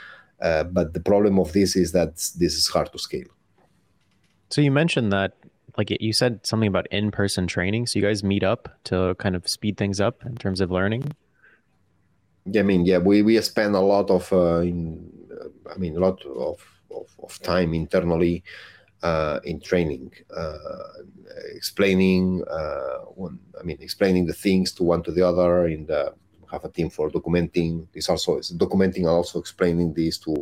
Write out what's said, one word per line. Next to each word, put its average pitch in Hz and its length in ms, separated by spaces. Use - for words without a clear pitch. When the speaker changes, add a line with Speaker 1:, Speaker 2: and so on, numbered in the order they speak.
Speaker 1:
Uh, 78 220
but 85 300
the 87 60
problem 101 380
of 90 140
this 98 240
is 87 160
that 85 240
this 85 180
is - 120
hard - 240
to - 80
scale. - 300
Speaker 2:
So - 100
you 143 120
mentioned 139 400
that, 98 240
like, 104 240
you 110 120
said 120 320
something 110 220
about 92 240
in-person 101 560
training. 101 400
So - 140
you 98 40
guys 104 200
meet 98 180
up 101 260
to 92 300
kind 92 160
of 90 100
speed - 300
things 98 240
up 110 260
in 123 80
terms 95 260
of 90 120
learning? 110 400
Speaker 1:
Yeah, 101 160
I - 20
mean, 92 200
yeah, 92 140
we, 101 240
we 110 200
spend 104 340
a 92 40
lot 98 300
of, 90 220
uh, 85 260
in, 85 500
uh, - 420
I - 60
mean, 82 180
a 87 40
lot 92 260
of, 69 400
of, - 160
of - 200
time 85 320
internally, 85 680
uh, 78 400
in 78 160
training, 73 500
uh, 78 200
explaining, 92 960
uh, 69 480
one, 80 240
I - 20
mean, 82 180
explaining 90 460
the 85 60
things 95 400
to - 100
one 85 220
to 85 80
the 90 120
other. 87 440
In 78 180
the, 73 260
we - 100
have 76 140
a - 40
team 82 220
for 76 180
documenting. 82 880
It's - 140
also, 92 300
it's - 140
documenting 95 540
and - 20
also 85 300
explaining 85 560
this 82 240
to, 78 240